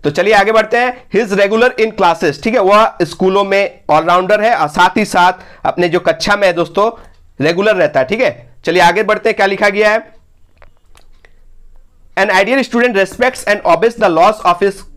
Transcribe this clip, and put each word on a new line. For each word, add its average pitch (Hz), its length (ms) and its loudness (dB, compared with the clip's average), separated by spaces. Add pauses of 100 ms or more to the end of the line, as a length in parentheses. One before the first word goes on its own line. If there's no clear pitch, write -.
तो 147 60 -2
चलिए 180 240 0
आगे 202 180 2
बढ़ते 220 260 0
हैं। 247 320 -4
He 214 120 0
is 202 140 -4
regular 220 420 2
in 220 160 -2
classes, 170 500 -2
ठीक 226 100 -2
है, 233 80 2
वह 208 420 2
स्कूलों 190 400 0
में 196 360 -2 (100)
ऑलराउंडर 175 520 2
है 233 140 2
और 151 140 -2
साथ - 280 0
ही 208 80 0
साथ 180 280 2 (320)
अपने 165 240 -2
जो 170 120 0
कक्षा 170 340 -2
में 202 120 -2
है 175 60 0
दोस्तों, 175 360 -2 (520)
रेगुलर 190 340 0
रहता 147 240 0
है, 131 60 0
ठीक 220 160 -4
है। 185 100 0 (340)
चलिए 175 160 0
आगे 175 220 2
बढ़ते 214 260 -2
हैं, 208 60 -2
क्या 202 100 0
लिखा 196 240 0
गया 208 220 0
है? 220 160 -4 (2000)
An 190 160 0
ideal 226 300 0
student 240 340 -2
respects 247 480 -2
and 208 220 -4
obeys 180 300 0
the 208 140 0
laws 185 340 2
of 175 160 0
his 196 180 -2 (180)